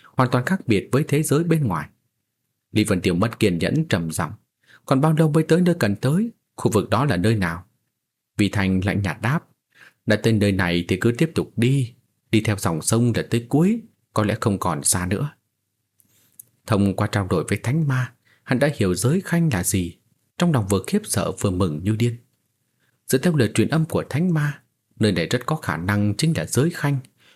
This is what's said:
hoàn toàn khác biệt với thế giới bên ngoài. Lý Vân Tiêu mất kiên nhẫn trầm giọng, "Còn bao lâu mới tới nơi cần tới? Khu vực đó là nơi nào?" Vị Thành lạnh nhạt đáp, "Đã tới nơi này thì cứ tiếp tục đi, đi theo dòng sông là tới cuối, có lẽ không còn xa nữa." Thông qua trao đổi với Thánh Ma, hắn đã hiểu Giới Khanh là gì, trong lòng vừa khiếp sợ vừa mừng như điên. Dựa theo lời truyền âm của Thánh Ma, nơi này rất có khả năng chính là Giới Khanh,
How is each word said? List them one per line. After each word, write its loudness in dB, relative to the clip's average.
hoàn 0
toàn 0
khác -4
biệt 2
với 2
thế 2
giới 0
bên 0
ngoài. -4
Lý 2
Vân 0
Tiêu 0
mất -2
kiên 2
nhẫn 0
trầm -2
giọng, -4
"Còn 2
bao 4
lâu 4
mới 4
tới 2
nơi 2
cần 0
tới? 0
Khu 0
vực 0
đó 2
là 0
nơi 2
nào?" -4
Vị 2
Thành 0
lạnh 0
nhạt -4
đáp, 0
"Đã 2
tới 2
nơi 2
này 0
thì 0
cứ 0
tiếp 0
tục -4
đi, 0
đi 4
theo 0
dòng -2
sông 2
là -2
tới -2
cuối, 2
có 0
lẽ 0
không 0
còn -4
xa 0
nữa." -2
Thông 2
qua 0
trao -2
đổi 0
với -2
Thánh 0
Ma, -2
hắn -2
đã 2
hiểu 0
Giới 0
Khanh 0
là 0
gì, -2
trong 2
lòng 0
vừa 2
khiếp 0
sợ -4
vừa -2
mừng -2
như 0
điên. -2
Dựa 2
theo 2
lời 2
truyền 2
âm 0
của -2
Thánh 0
Ma, -2
nơi 2
này 0
rất -2
có -2
khả -4
năng 0
chính 0
là -2
Giới 0
Khanh, -2